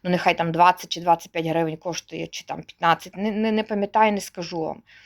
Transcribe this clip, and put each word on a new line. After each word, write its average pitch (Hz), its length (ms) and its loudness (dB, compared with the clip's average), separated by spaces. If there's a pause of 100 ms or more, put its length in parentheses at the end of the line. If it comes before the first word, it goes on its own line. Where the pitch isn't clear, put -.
ну, 180 60 -4
нехай 175 280 2
там 170 140 -2
двадцять 175 380 4
чи 165 120 -8
двадцять 170 300 2
п'ять 165 140 -4
гривень 160 320 0
коштує, 165 500 -8
чи - 180 -14
там 156 180 -10
п'ятнадцять. 170 520 -2
Не, 208 160 -4
не, 214 200 0
не 214 120 0
пам'ятаю, 214 480 2
не 196 100 -2
скажу 170 400 -8
вам. 156 220 -8 (220)